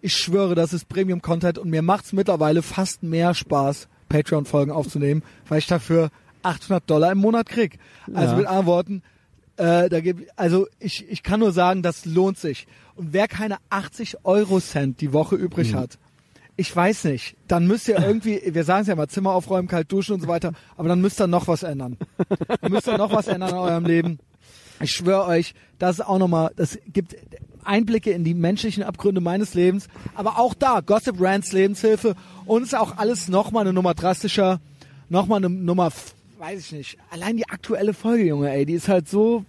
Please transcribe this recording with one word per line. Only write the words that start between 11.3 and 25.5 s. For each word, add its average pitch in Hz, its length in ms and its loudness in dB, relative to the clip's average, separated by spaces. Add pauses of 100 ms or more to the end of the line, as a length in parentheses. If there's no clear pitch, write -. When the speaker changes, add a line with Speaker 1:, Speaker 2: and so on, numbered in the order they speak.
Speaker 1:
nur 220 100 4
sagen, 180 320 2
das 170 220 -4
lohnt 185 340 0
sich. 147 300 -8 (260)
Und 165 180 -10
wer 196 140 2
keine 208 300 -6 (140)
achtzig - 520 -8
Euro 190 380 2
Cent 139 400 -4
die 143 120 -2
Woche 151 220 2
übrig 170 380 -2
Speaker 2:
Mhm. 101 60 -2
Speaker 1:
hat, - 200 -8 (600)
ich - 160 -4
weiß 180 300 0
nicht, 139 320 -4 (120)
dann 175 180 2
müsst 220 220 0
ihr 202 100 2
irgendwie, 208 420 0
<laughs> 170 140 -6
wir 165 100 0
sagen's 190 240 2
ja 196 60 0
mal, 151 140 -2
Zimmer 190 240 -2
aufräumen, 185 360 0
kalt 165 220 -2
duschen 196 240 -2
und 185 60 -4
so 156 80 -6
weiter, 170 240 -2 (240)
aber 165 120 -2
dann 180 120 4
müsst 196 200 0
ihr 196 60 4
noch 175 220 0
was 165 160 0
ändern. 135 320 -8 (640)
Dann 220 100 -2
müsst 208 160 0
ihr 220 100 0
noch 202 160 0
was 214 140 2
ändern 185 240 -4
in 180 60 -4
eurem 170 280 0
Leben. 170 340 0 (640)
Ich 151 120 -4
schwör 190 340 0
euch, 170 260 0 (260)